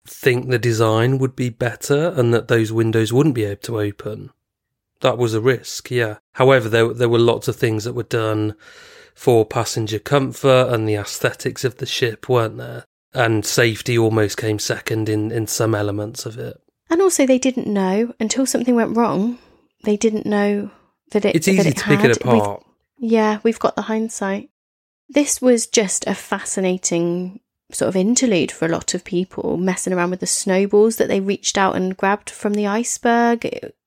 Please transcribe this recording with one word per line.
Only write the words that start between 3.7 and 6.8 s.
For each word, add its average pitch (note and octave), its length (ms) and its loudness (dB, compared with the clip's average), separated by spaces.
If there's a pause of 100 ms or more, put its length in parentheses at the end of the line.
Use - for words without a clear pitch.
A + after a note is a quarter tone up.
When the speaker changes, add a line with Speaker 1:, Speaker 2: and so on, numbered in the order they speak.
Speaker 1:
open. - 480 -8 (720)
That A#2+ 160 2
was A#2 160 0
a A2 80 0
risk, - 500 -2
yeah. A2+ 260 -2 (160)
However, B2+ 360 4
there, A2+ 240 2